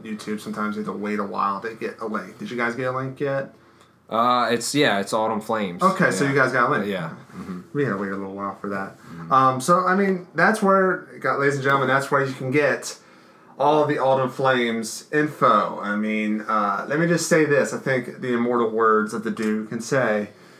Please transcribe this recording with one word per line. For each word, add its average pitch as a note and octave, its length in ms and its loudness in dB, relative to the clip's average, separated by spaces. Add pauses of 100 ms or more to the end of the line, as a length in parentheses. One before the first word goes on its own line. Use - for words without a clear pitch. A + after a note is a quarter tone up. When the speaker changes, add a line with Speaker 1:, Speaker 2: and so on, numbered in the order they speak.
Speaker 1:
YouTube. G#2+ 320 -6
Sometimes G#2+ 360 -4
you G#2+ 80 -4
have G2+ 100 -4
to - 20 -8
wait G#2 220 -4
a G2+ 60 -2
while G2 360 -2
to A2+ 140 -8
get G#2+ 260 -8
a A2+ 60 -6
link. G2 320 -8
Did G#2 100 -8
you B2 80 -8
guys A#2+ 200 -2
get C3 80 -4
a B2+ 120 -2
link C3+ 220 -6
yet? C#3 340 -4 (560)
Speaker 2:
Uh, A#2+ 440 2
it's, A#2 240 -2
yeah, A2+ 240 4
it's G2 120 -4
Autumn A2 280 0
Flames. G#2 420 -4
Speaker 1:
Okay, F3+ 300 4
so - 100 -2
Speaker 2:
Yeah. C#3 80 2
Speaker 1:
you C#3 60 0
guys C3+ 160 2
got B2+ 180 2
a - 20 0
link. G#2 140 0
Speaker 2:
Yeah. F2+ 220 -4 (260)
Mm-hmm. F2+ 280 -10 (100)
Speaker 1:
We C#3+ 120 -2
had A#2 60 0
to G2 60 -2
wait G2 160 -4
a G2 40 -6
little G2 160 -8
while G2 280 -6
for G2+ 100 -8
that. F#2+ 260 -6
Speaker 2:
Mm-hmm. E2+ 360 -10
Speaker 1:
Um, C3 280 4
so, F3 240 4
I F#3 120 2
mean, F#3+ 400 0
that's G3+ 260 2
where, F#3+ 560 2
got, C3+ 220 -2
ladies C#3 160 2
and C3 80 -4
gentlemen, C3+ 240 2
that's C3+ 240 0
where C#3 120 2
you C3 80 -4
can C3 200 -6
get C3 440 0 (600)
all D3 280 4
the D3 120 0
Autumn C3 320 2
Flames A#2+ 840 -2
info. C#3 680 2
I G#2 140 -4
mean, G#2+ 460 -2
uh, G#2 460 -2
let D3 120 -2
me E3+ 80 2
just E3+ 200 0
say D#3 160 4
this. C#3 280 2
I A#2 60 -6
think C3 420 -2
the B2+ 140 -2
immortal A#2+ 360 0
words A2 420 2
that A2 120 -6
the A2 80 -4
dude G#2+ 380 -2
can A#2 100 -6
say. G#2+ 480 0 (320)